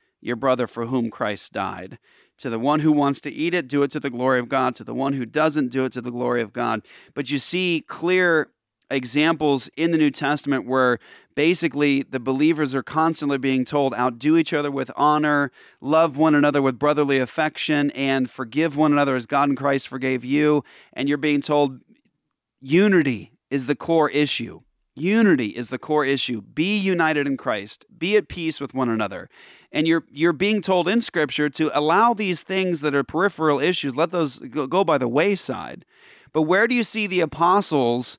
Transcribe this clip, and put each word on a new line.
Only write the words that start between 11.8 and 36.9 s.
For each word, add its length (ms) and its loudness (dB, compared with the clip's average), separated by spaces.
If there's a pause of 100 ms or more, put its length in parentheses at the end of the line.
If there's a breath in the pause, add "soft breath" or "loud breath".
the 180 -6
believers 520 0
are 100 -2
constantly 560 -2
being 260 0
told, 300 0
"Outdo 420 0
each 160 0
other 160 -2
with 260 -6
honor, 560 2 (300 soft breath)
love 340 2
one 200 4
another 260 4
with 160 0
brotherly 400 2
affection, 760 0
and 380 -2
forgive 480 -2
one 160 4
another 220 2
as 100 -4
God 240 0
in 60 0
Christ 320 -2
forgave 360 -4
you." 400 2 (300 loud breath)
And 160 -4
you're 80 0
being 240 0
told, 400 0 (800)
"Unity 720 2 (160)
is 160 -2
the 100 -2
core 340 2
issue. 500 -2 (340)
Unity 560 4
is 200 -8
the 80 -6
core 260 0
issue. 380 -2
Be 360 -2
united 480 0
in 120 -2
Christ. 480 -6 (120)
Be 180 0
at 120 2
peace 340 -6
with 140 -8
one 140 0
another." 380 -4 (420 loud breath)
And 160 -2
you're, 240 0
you're 220 0
being 300 0
told 260 0
in 140 2
Scripture 480 -2
to 280 -2
allow 360 4
these 280 -2
things 400 -2
that 140 0
are 80 2
peripheral 560 0
issues, 380 -2
let 140 0
those 280 -2
go, 260 -6
go 200 0
by 120 2
the 120 0
wayside. 760 -2 (480 soft breath)
But 120 2
where 240 4
do 60 0
you 120 0
see 200 -4